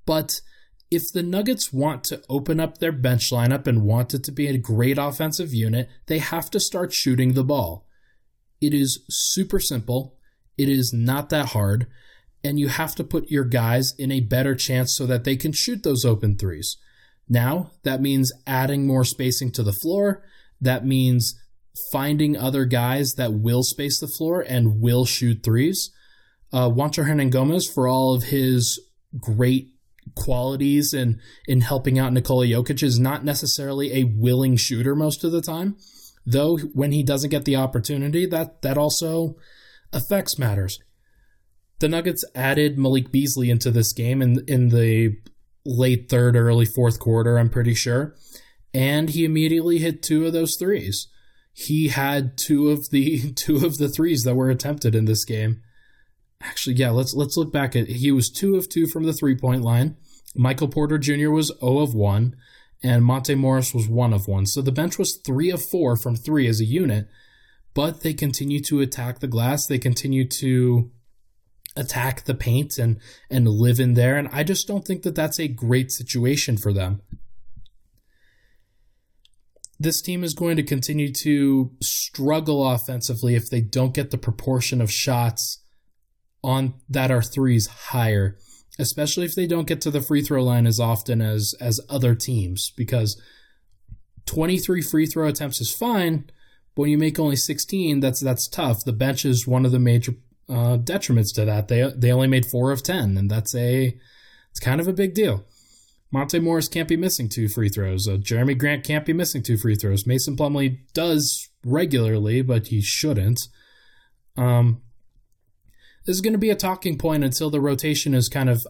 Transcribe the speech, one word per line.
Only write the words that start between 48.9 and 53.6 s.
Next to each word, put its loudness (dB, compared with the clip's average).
he 0
immediately 2
hit -2
two 2
of 0
those 0
threes. -2
He 0
had -2
two 2
of -2
the, 0
<laughs> -14
two 2